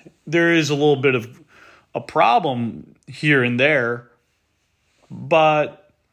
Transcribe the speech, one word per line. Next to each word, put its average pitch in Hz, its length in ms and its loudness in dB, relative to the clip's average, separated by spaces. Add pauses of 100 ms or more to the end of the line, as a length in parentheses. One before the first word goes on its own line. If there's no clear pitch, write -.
(260)
there 170 260 0
is 160 160 0
a 147 60 -2
little 147 220 2
bit 131 180 0
of 113 260 -8 (540)
a - 60 -6
problem 143 960 -2 (100)
here 143 360 0
and 120 160 -2
there, 127 520 -2 (1000)
but 151 800 0 (200)